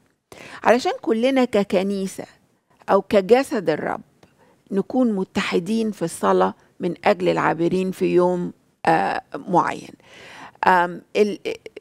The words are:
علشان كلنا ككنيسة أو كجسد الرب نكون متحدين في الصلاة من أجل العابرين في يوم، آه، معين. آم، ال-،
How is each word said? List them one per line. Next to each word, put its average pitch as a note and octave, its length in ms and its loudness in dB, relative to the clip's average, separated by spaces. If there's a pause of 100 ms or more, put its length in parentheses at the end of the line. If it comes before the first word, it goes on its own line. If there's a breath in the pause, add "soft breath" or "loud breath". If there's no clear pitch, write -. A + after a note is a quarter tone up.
(640 loud breath)
علشان B3+ 280 4 (100)
كلنا B3 440 2
ككنيسة G3 800 -2 (640)
أو G3 120 4
كجسد G#3 680 2
الرب - 320 -2 (720 soft breath)
نكون A3 420 0
متحدين G3 800 -2
في - 100 -10
الصلاة F#3+ 520 0 (260 soft breath)
من F3+ 140 -4 (120)
أجل F#3 240 0
العابرين E3+ 600 0
في F3+ 140 -2
يوم، F3+ 480 2 (320)
آه، E3+ 360 0 (260)
معين. - 460 -2 (720 loud breath)
آم، F3 340 2 (140)
ال-، G#3 240 2 (420)